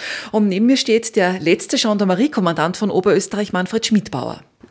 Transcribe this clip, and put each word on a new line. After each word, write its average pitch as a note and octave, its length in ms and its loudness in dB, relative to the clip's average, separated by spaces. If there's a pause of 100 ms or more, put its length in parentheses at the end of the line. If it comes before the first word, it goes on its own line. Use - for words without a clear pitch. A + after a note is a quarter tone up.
(320)
Und G#3+ 160 2
neben G3+ 200 2
mir C4 100 4
steht A3+ 400 0
der F#3 200 2
letzte - 380 0
Gendarmerie-Kommandant F#3+ 1040 0
von G#3+ 120 -2
Oberösterreich, G3+ 640 0
Manfred F#3 340 -2
Schmidbauer. B2 540 -2 (320)